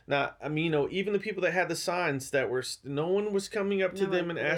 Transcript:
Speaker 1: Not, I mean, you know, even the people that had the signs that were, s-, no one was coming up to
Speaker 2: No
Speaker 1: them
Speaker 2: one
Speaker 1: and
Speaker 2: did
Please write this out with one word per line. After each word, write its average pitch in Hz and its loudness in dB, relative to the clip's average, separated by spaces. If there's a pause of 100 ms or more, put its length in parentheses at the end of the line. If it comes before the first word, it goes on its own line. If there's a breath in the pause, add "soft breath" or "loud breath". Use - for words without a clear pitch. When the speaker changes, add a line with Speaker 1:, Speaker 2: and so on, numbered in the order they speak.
Speaker 1:
Not, 139 0
I 127 -6
mean, 151 0
you 165 2
know, 147 4
even 190 -2
the 202 2
people 196 -4
that 170 4
had 175 2
the 165 -2
signs 170 -2
that 131 2
were, 127 0
s-, - -6
no 143 -2
one 208 0
was 196 0
coming 202 0
up 180 0
to 196 0
Speaker 2:
No 165 -2
Speaker 1:
them 175 0
Speaker 2:
one 165 -4
Speaker 1:
and - -4
Speaker 2:
did 135 0 (120)